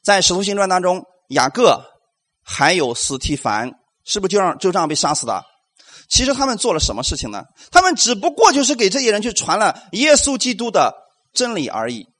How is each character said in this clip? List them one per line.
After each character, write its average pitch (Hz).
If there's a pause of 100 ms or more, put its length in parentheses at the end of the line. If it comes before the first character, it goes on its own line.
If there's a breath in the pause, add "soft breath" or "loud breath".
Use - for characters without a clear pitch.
在 196
《使 180
徒 185
行 202
传》 196
当 185
中， 175 (260)
雅 131
各 208 (600)
还 -
有 139
司 135
提 -
反， 117 (340)
是 -
不 190
是 175
就 202
让， 180
就 180
这 190
样 165
被 147
杀 151
死 147
的？ 104 (680 loud breath)
其 -
实 262
他 269
们 262
做 214
了 160
什 110
么 113
事 -
情 113
呢？ 101 (260 loud breath)
他 359
们 370
只 233
不 247
过 302
就 277
是 262
给 214
这 240
些 247
人 208
去 226
传 165
了 214
耶 285
稣 277
基 247
督 226
的 156 (400)
真 247
理 151
而 113
已。 110 (140)